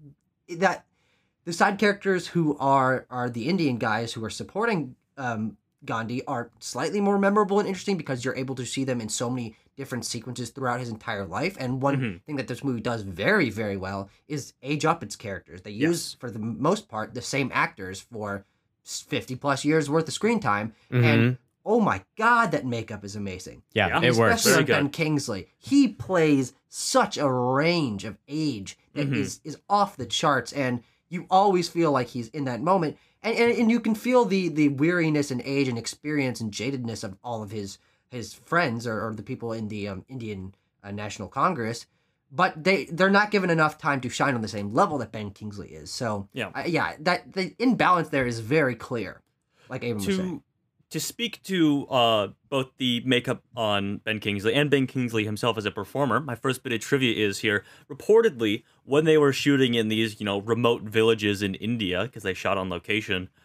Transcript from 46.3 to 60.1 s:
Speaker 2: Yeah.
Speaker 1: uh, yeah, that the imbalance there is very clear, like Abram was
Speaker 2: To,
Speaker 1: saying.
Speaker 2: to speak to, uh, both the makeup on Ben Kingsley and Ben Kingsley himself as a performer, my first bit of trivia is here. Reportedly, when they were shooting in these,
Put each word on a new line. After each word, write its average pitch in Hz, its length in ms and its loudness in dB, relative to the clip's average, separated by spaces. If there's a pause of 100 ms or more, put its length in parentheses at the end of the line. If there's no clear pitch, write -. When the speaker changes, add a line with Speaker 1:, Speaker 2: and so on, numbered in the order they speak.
Speaker 2:
Yeah. 107 240 -6
Speaker 1:
uh, 143 120 -6
yeah, 127 320 0
that 175 340 -2
the 185 260 -4
imbalance 180 500 4
there 135 180 0
is 117 120 -4
very 123 360 2
clear, 107 460 -8 (460)
like 123 160 -10
Abram 120 140 -2
was 190 80 -4
Speaker 2:
To, 190 100 0
Speaker 1:
saying. 185 280 -4 (480)
Speaker 2:
to 160 80 -4
speak - 440 -6
to, 156 440 2
uh, 113 400 4 (220)
both 131 280 -2
the 123 280 -2
makeup 123 380 0 (120)
on 101 420 0
Ben 110 220 -4
Kingsley 104 360 0
and 143 160 2
Ben 135 160 2
Kingsley 113 360 -2
himself 107 340 -2
as 101 80 -4
a 101 60 -2
performer, 120 480 -2
my 135 140 -8
first 131 300 -4
bit 120 100 -4
of 110 60 -2
trivia 113 480 2
is 98 120 -2
here. 104 240 0 (240)
Reportedly, 143 760 2 (220)
when 147 200 4
they 156 140 6
were 143 120 6
shooting 131 440 4
in 110 120 2
these, 110 320 -2